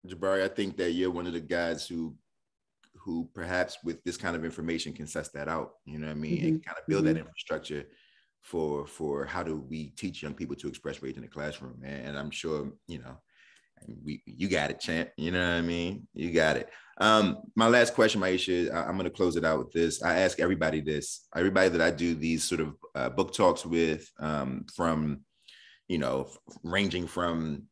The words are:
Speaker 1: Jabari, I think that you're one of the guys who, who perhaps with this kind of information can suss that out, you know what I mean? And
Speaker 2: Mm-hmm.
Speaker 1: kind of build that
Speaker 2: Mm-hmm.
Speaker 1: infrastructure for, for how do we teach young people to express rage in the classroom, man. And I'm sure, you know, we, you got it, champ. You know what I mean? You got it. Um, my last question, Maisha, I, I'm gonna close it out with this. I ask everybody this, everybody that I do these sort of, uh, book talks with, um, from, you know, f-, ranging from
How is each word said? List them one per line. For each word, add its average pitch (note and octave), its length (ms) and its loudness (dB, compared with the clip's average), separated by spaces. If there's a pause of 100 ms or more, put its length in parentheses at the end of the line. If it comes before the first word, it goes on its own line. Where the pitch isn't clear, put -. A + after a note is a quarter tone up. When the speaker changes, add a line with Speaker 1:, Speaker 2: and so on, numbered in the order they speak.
Speaker 1:
Jabari, F#2+ 360 2
I G2 40 2
think F#2+ 300 -2
that F2+ 140 2
you're F2+ 200 2
one F2 160 -4
of E2+ 60 -4
the E2+ 60 -4
guys E2 480 -2
who, E2 280 -6 (800)
who E2+ 380 -6
perhaps F2+ 500 -2
with E2 200 -6
this F2 140 -4
kind E2+ 180 -2
of D#2 80 -4
information D#2+ 500 -4
can D2+ 140 -10
suss D2 220 -6
that D2 180 -8
out, D#2+ 260 -4 (120)
you D2+ 140 -10
know D2+ 80 -6
what D#2 100 -6
I - 20 -6
mean? D#2 240 -2
And D#2+ 120 2
Speaker 2:
Mm-hmm. D#2+ 140 -6
Speaker 1:
kind D#2+ 80 -10
of - 100 -10
build - 180 2
that D#2+ 60 4
Speaker 2:
Mm-hmm. D#2+ 80 0
Speaker 1:
infrastructure D2+ 680 -8 (560)
for, D2 460 -4
for C#2+ 380 -4
how E2+ 180 -6
do D#2+ 140 -4
we D2 320 -8
teach - 340 -10
young D2 100 -8
people C#2+ 220 -8
to D2 140 -12
express C#2 340 -10
rage C2+ 140 -8
in C2 40 -14
the A#1 60 -14
classroom, D2 520 -10
man. C2+ 260 -10
And C#2+ 120 -8
I'm D2 140 -8
sure, D2 400 -4 (160)
you E2 120 -10
know, B1+ 180 -16 (840)
we, D2 220 -8
you - 240 -4
got D2 220 2
it, - 80 -8
champ. E2 380 -2
You E2 140 -2
know F2+ 80 2
what F2 180 2
I E2+ 40 2
mean? E2+ 520 -2
You E2+ 180 -4
got D#2 260 4
it. - 120 -6 (320)
Um, G#2+ 360 6 (180)
my A2+ 120 6
last A#2 260 8
question, A2 280 6
Maisha, F#2 520 2
I, E2 120 0
I'm F2+ 120 -2
gonna F2+ 120 0
close F2+ 280 2
it D#2+ 80 0
out D#2+ 140 4
with B1+ 120 -6
this. E2 320 2
I E2+ 160 4
ask F#2+ 200 4
everybody D#2+ 420 2
this, D2 540 -4
everybody F#2+ 340 6
that E2 120 4
I F2 100 8
do E2+ 240 0
these D#2+ 280 0
sort E2+ 180 0
of, D2+ 120 -2 (220)
uh, B1+ 140 0
book F2+ 240 -2
talks F2+ 320 4
with, E2 440 2 (100)
um, C#2+ 460 -2 (100)
from, D#2 460 0 (680)
you F2 100 0
know, C2+ 320 0
f-, - 80 -20 (260)
ranging F2 440 0
from D#2+ 640 -2